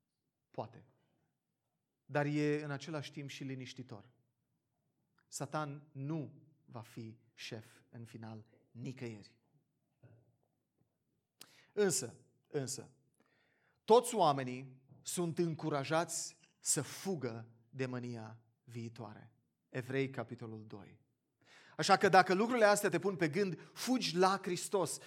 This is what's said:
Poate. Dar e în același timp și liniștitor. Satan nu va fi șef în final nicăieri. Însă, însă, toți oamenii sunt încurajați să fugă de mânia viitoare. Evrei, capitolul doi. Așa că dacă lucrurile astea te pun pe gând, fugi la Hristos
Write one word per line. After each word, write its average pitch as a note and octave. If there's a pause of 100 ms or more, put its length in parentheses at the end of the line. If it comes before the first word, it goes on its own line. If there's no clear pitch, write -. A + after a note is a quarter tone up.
(520)
Poate. - (1200)
Dar C#3+
e D3
în D3
același C#3
timp C#3+
și -
liniștitor. B2+ (1160)
Satan D3
nu C#3 (320)
va B2+
fi A2 (160)
șef A2 (240)
în A#2
final A2+ (260)
nicăieri. A#2+ (2500)
Însă, F3 (320)
însă, B2+ (960)
toți A#3+
oamenii C3+ (260)
sunt E3+
încurajați D#3+ (220)
să -
fugă A#2+ (240)
de C3
mânia A#2+ (260)
viitoare. A2+ (380)
Evrei, C3
capitolul A2+
doi. G2+ (800)
Așa F#3
că G3+
dacă F#3
lucrurile A3+
astea G3+
te D#3+
pun F#3+
pe D#3
gând, F#3
fugi F#3+
la F#3
Hristos F3+